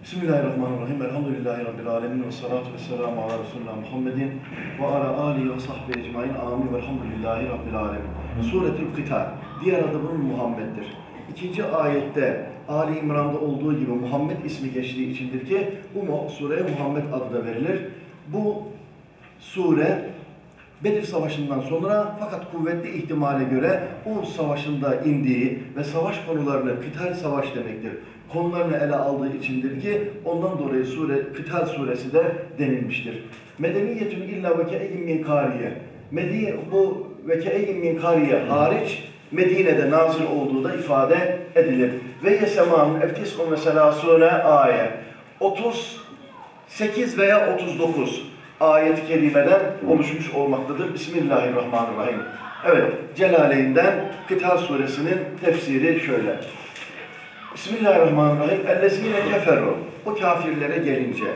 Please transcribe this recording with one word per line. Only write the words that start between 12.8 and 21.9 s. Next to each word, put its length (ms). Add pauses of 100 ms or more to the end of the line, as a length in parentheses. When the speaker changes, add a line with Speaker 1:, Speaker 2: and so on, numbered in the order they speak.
Speaker 1:
İmran'da 400
olduğu 400
gibi 120
Muhammed 540
ismi 260
geçtiği 400
içindir 340
ki 240 (260)
bu 80
mu-, 260
sureye 340 (140)
Muhammed 260 (100)
adı 200
da 120
verilir. 400 (420)
Bu 360 (760)
sure 720 (720)
Bedir 200
Savaşı'ndan 560
sonra 600